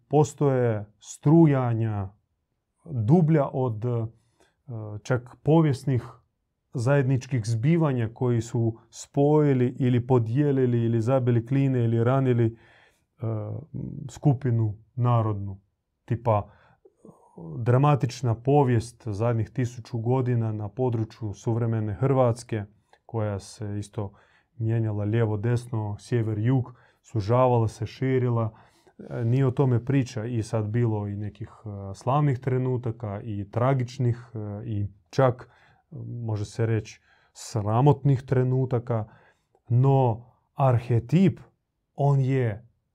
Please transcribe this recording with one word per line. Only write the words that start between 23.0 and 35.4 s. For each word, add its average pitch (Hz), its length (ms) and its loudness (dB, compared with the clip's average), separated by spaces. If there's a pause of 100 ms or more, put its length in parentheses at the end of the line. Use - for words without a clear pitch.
koja 104 320 -4
se 104 400 -10
isto 101 340 -8 (460)
mijenjala 110 460 -2
lijevo, 107 320 0
desno, 107 640 -4
sjever, 110 400 -2
jug, 120 360 0 (280)
sužavala 117 680 2
se, - 180 -8
širila. 123 680 -2 (440)
E, 127 260 -8
nije 131 220 2
o 127 40 2
tome 123 340 0
priča 123 400 -2
i 117 180 -4
sad 107 260 -4
bilo 107 400 -2
i 101 80 -8
nekih, 104 340 -12
e, 98 440 -14
slavnih 139 440 0
trenutaka 123 840 -4
i 101 280 -8
tragičnih, 123 840 -2
e, 110 40 -8 (280)
i 104 200 -4 (240)
čak, 127 400 0